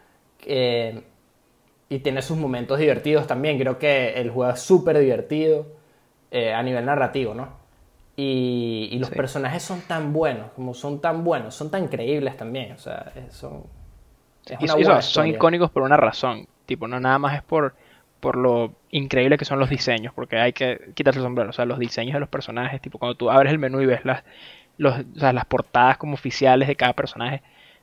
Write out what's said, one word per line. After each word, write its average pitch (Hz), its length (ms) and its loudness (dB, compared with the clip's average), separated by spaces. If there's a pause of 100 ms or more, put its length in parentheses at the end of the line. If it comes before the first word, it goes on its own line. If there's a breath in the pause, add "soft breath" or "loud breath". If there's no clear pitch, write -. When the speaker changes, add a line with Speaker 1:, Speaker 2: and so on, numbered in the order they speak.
(440 soft breath)
Speaker 1:
eh, 120 580 -2 (840)
y 139 100 -4
tiene 135 240 -2
sus 160 160 -4
momentos 131 400 -2
divertidos 151 480 2
también. 139 320 0
Creo 127 200 0
que 135 360 2
el 120 160 -2
juego 123 220 0
es 123 80 -6
súper 170 380 4
divertido, 151 680 2 (640 soft breath)
eh, 113 240 0
a 113 80 0
nivel 127 240 -2
narrativo, 131 480 0
¿no? 127 140 -10 (680)
Y, 123 760 -2
y 123 80 -4
los 127 120 -4
Speaker 2:
Sí. - 40 -8
Speaker 1:
personajes 135 480 -4
son 180 200 -8
tan 156 300 -4
buenos, 131 400 -2
como 127 200 -10
son 143 280 -8
tan 165 240 -2
buenos, 147 300 -2
son 156 160 -10
tan 190 180 -2
creíbles 135 480 -2
también, 117 360 -10
o - 60 -18
sea, - 360 -12
eh, 127 160 -16
son, - 340 -16 (800)
es 127 140 -12
Speaker 2:
Y 151 40 0
Speaker 1:
una 160 80 0
Speaker 2:
so-, 151 60 4
y 160 60 6
Speaker 1:
buena 170 180 6
Speaker 2:
son, - 0 -
son 156 240 2
Speaker 1:
historia. 156 100 0
Speaker 2:
icónicos 170 340 4
por 139 120 0
una 139 140 6
razón, 127 500 0 (200)
tipo, 117 220 -8
no 127 120 -6
nada 131 180 4
más 143 180 0
es 143 60 -8
por, 147 320 0 (460 soft breath)
por 131 160 -2
lo 120 360 2 (180)
increíble 135 460 2
que - 80 -6
son 139 140 -2
los 131 100 4
diseños, 120 460 -2
porque 120 240 -4
hay 123 140 4
que - 420 -4
quitarse 135 260 2
el 127 40 -2
sombrero, 123 260 -2
o - 20 -14
sea, 120 140 -2
los 123 120 -2
diseños 120 360 -4
de 143 60 -2
los 139 80 -6
personajes, 127 520 -6
tipo, - 180 -14
cuando 123 180 -4
tú 120 140 0
abres 135 220 6
el 156 60 0
menú 135 220 -2
y 135 60 2
ves 123 180 0
las, 131 200 -4 (540 loud breath)
los, 139 200 -6
o 127 200 -12
sea, 139 160 2
las 123 100 -2
portadas 127 540 2
como 147 160 -6
oficiales 131 540 2
de 143 80 -2
cada 123 160 2
personaje, 131 500 -6 (400 soft breath)